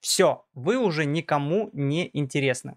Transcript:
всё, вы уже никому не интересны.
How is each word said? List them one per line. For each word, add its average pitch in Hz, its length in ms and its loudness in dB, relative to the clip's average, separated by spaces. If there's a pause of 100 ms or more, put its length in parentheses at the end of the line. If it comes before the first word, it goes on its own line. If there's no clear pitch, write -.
всё, - 440 2 (100)
вы 160 240 0
уже 165 260 0
никому 151 680 0
не 147 440 -2
интересны. 135 600 -2